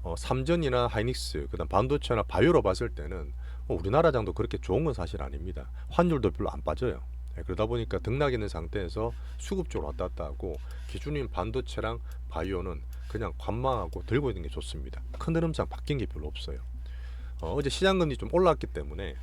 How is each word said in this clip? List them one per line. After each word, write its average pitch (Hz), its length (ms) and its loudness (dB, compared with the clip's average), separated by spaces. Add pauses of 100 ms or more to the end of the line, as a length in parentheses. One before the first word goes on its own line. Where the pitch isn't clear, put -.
어, 85 140 -2
삼전이나 131 680 2
하이닉스, 110 640 0
그다음 85 160 -2
반도체나 120 560 4
바이오로 139 380 6
봤을 101 280 2
때는 76 440 -6 (340)
뭐 98 100 0
우리나라 127 340 6
장도 107 220 2
그렇게 110 240 0
좋은 113 280 2
건 147 80 2
사실 87 280 -4
아닙니다. 71 480 -6 (200)
환율도 151 420 4
별로 - 200 0
안 71 100 -6
빠져요. 87 400 0 (360)
예, 92 40 -6
그러다 95 240 0
보니까 113 340 0
등락이 131 360 2
있는 107 120 0
상태에서 92 640 -2 (260)
수급적으로 175 500 -4
왔다 82 200 -2
갔다 - 180 -6
하고 73 300 -4 (320)
기준인 143 420 -4
반도체랑 113 680 -2 (300)
바이오는 87 520 -2 (280)
그냥 104 280 -2
관망하고 104 680 0
들고 131 240 4
있는 92 140 -4
게 71 60 -4
좋습니다. - 520 -6 (160)
큰 - 180 0
흐름상 165 320 2
바뀐 - 300 -2
게 110 80 0
별로 76 220 -6
없어요. 76 320 -6 (840)
어, 82 140 -2
어제 139 140 2
시장 190 300 4
금리 151 160 4
좀 - 160 -6
올랐기 175 360 6
때문에 76 560 -6